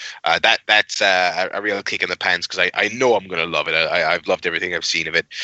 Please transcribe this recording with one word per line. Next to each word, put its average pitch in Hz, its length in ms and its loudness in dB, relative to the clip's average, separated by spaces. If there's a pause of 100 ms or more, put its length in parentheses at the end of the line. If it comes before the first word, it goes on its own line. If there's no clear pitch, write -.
(240)
Uh, 85 160 2
that, 110 260 2
that's, 107 380 2
uh, 92 500 2
a, 101 60 -4
a - 20 -6
real 101 220 -2
kick - 180 -4
in 90 80 -2
the 90 80 -2
pants 90 300 0
'cause - 100 -8
I, 90 160 2
I 104 140 0
know 120 280 2
I'm 95 120 -2
gonna 82 180 -2
love 78 220 -2
it. 80 80 -2
I, 82 260 2
I, 80 120 2
I've 85 120 -4
loved 92 220 0
everything 87 260 -2
I've 82 100 -4
seen 82 240 -2
of 80 60 -8
it. 82 140 0 (160)